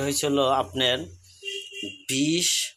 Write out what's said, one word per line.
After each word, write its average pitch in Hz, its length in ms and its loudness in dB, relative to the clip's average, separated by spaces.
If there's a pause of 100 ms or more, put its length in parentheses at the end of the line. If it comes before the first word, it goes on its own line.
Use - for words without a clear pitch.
হয়েছিল 143 340 0 (240)
আপনার 131 360 2 (1120)
বিশ 151 400 2 (280)